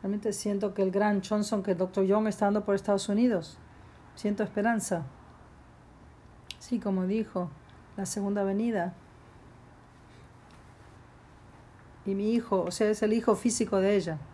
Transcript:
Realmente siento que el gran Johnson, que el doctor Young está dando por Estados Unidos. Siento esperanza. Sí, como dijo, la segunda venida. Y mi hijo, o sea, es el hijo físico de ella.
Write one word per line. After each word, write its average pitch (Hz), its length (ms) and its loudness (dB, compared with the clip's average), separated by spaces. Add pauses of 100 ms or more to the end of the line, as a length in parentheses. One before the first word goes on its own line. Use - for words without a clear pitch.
Realmente 208 320 -2
siento 202 400 -2
que 196 80 0
el 190 80 2
gran 202 360 2
Johnson, 208 360 -2
que 196 80 -4
el 175 80 2
doctor 185 260 0
Young 214 220 4
está 214 180 0
dando 202 180 2
por 202 120 0
Estados 196 340 0
Unidos. 214 480 0 (600)
Siento 208 260 -2
esperanza. 208 600 -2 (1600)
Sí, 233 200 -4
como 190 260 0
dijo, 202 440 -2 (460)
la 196 80 -4
segunda 202 380 -2
venida. 196 500 0 (3000)
Y 196 100 -2
mi 208 180 0
hijo, 233 300 2
o 180 80 -2
sea, 214 200 2
es 214 120 0
el 214 120 2
hijo 233 220 4
físico 220 420 0
de 196 180 4
ella. 165 220 -2 (160)